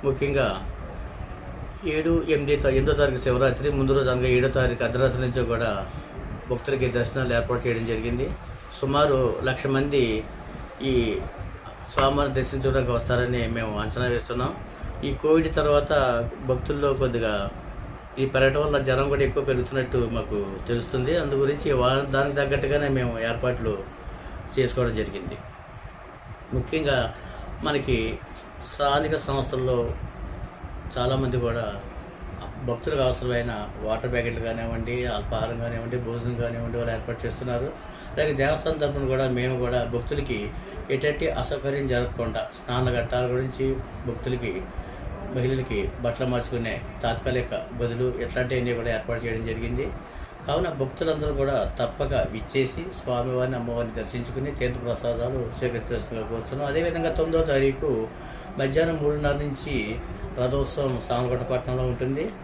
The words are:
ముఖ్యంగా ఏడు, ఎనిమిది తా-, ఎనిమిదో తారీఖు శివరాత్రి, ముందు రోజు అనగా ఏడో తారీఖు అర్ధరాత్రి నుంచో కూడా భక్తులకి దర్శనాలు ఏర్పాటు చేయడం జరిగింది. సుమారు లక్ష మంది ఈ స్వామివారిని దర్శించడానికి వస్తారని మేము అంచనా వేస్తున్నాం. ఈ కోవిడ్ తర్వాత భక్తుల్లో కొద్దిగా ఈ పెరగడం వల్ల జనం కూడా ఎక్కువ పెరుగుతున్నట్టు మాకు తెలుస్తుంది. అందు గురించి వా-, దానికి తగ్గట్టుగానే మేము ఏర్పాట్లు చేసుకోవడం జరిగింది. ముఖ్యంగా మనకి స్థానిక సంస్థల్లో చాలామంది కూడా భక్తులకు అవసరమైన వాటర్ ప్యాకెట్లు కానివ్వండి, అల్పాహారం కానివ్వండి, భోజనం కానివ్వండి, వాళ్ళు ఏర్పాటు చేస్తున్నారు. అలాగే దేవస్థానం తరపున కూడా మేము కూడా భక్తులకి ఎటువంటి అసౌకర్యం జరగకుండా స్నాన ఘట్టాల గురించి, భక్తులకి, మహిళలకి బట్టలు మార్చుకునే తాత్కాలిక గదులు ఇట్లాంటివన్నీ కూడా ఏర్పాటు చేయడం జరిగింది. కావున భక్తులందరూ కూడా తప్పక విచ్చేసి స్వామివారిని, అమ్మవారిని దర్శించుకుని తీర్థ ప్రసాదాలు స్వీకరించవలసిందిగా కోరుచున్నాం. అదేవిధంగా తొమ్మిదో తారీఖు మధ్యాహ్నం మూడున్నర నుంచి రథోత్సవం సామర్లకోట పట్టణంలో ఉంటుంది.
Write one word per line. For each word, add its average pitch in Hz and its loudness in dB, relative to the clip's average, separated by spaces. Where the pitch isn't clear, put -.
ముఖ్యంగా 139 2
ఏడు, 160 4
ఎనిమిది 143 4
తా-, 131 4
ఎనిమిదో 135 6
తారీఖు 139 4
శివరాత్రి, 127 4
ముందు 135 4
రోజు 135 6
అనగా 127 2
ఏడో 123 6
తారీఖు 123 2
అర్ధరాత్రి 123 2
నుంచో 123 0
కూడా 113 0
భక్తులకి 127 0
దర్శనాలు 120 2
ఏర్పాటు 117 2
చేయడం 113 0
జరిగింది. 117 0
సుమారు 135 4
లక్ష 131 0
మంది 135 4
ఈ 135 2
స్వామివారిని 139 4
దర్శించడానికి 131 2
వస్తారని 123 2
మేము 110 -2
అంచనా 117 0
వేస్తున్నాం. 123 0
ఈ 143 0
కోవిడ్ 160 6
తర్వాత 147 6
భక్తుల్లో 139 2
కొద్దిగా 113 2
ఈ 135 4
పెరగడం 135 4
వల్ల 147 4
జనం 135 4
కూడా 139 4
ఎక్కువ 135 2
పెరుగుతున్నట్టు 127 2
మాకు 101 -2
తెలుస్తుంది. 123 0
అందు 143 0
గురించి 139 4
వా-, 131 4
దానికి 139 2
తగ్గట్టుగానే 143 2
మేము 123 2
ఏర్పాట్లు 113 0
చేసుకోవడం 120 2
జరిగింది. 101 -4
ముఖ్యంగా 131 2
మనకి 123 0
స్థానిక 151 4
సంస్థల్లో 127 0
చాలామంది 127 2
కూడా 117 0
భక్తులకు 135 0
అవసరమైన 120 0
వాటర్ 110 -2
ప్యాకెట్లు 117 0
కానివ్వండి, 117 -2
అల్పాహారం 113 -2
కానివ్వండి, 117 -4
భోజనం 120 -4
కానివ్వండి, 117 -2
వాళ్ళు 117 0
ఏర్పాటు 113 -6
చేస్తున్నారు. 123 -2
అలాగే 151 2
దేవస్థానం 151 2
తరపున 139 0
కూడా 131 2
మేము 127 0
కూడా 123 2
భక్తులకి 120 -2
ఎటువంటి 147 0
అసౌకర్యం 139 -2
జరగకుండా 117 0
స్నాన 123 -2
ఘట్టాల 123 0
గురించి, 131 0
భక్తులకి, 117 -4
మహిళలకి 123 0
బట్టలు 120 0
మార్చుకునే 120 -2
తాత్కాలిక 120 0
గదులు 120 0
ఇట్లాంటివన్నీ 123 0
కూడా 117 -2
ఏర్పాటు 113 -2
చేయడం 113 -2
జరిగింది. 117 -2
కావున 165 2
భక్తులందరూ 151 0
కూడా 135 2
తప్పక 131 0
విచ్చేసి 127 -2
స్వామివారిని, 127 0
అమ్మవారిని 117 -2
దర్శించుకుని 123 -4
తీర్థ 117 -2
ప్రసాదాలు 120 -2
స్వీకరించవలసిందిగా 113 -2
కోరుచున్నాం. 123 -4
అదేవిధంగా 165 2
తొమ్మిదో 160 2
తారీఖు 135 2
మధ్యాహ్నం 156 2
మూడున్నర 147 2
నుంచి 143 -2
రథోత్సవం 131 0
సామర్లకోట 123 0
పట్టణంలో 127 0
ఉంటుంది. 135 0